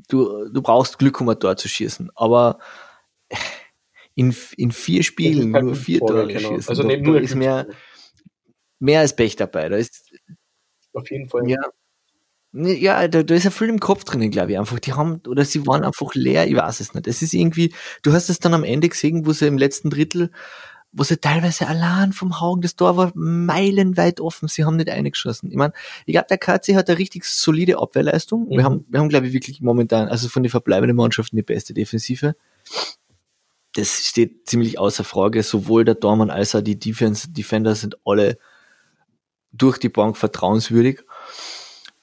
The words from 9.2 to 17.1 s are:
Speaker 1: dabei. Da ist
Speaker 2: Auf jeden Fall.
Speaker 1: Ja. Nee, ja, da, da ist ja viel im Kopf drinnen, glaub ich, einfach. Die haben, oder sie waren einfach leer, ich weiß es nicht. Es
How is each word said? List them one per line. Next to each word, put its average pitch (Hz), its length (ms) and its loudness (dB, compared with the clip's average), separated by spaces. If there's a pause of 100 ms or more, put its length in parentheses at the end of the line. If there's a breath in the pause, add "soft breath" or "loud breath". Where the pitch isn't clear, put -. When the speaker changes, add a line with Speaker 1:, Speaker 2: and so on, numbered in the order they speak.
Speaker 1:
dabei. 82 320 -4
Da 98 80 -2
ist - 360 -8 (800)
Speaker 2:
Auf 123 180 -12
jeden 135 180 -10
Fall. 120 200 -2
Speaker 1:
Ja. 131 100 0 (920)
Nee, 175 220 -2
ja, 185 340 2
da, 165 140 4
da 165 120 2
ist 175 100 4
ja 196 60 2
viel 226 180 -2
im 226 120 -2
Kopf 196 240 0
drinnen, 113 260 -2
glaub 101 180 0
ich, 98 100 -2
einfach. 113 220 -4
Die 131 120 -6
haben, 160 340 -4
oder 131 180 0
sie 143 220 -4
waren 139 180 2
einfach - 300 -6
leer, 139 340 2
ich 143 80 0
weiß - 240 -2
es - 140 -10
nicht. - 120 -8
Es 120 160 -4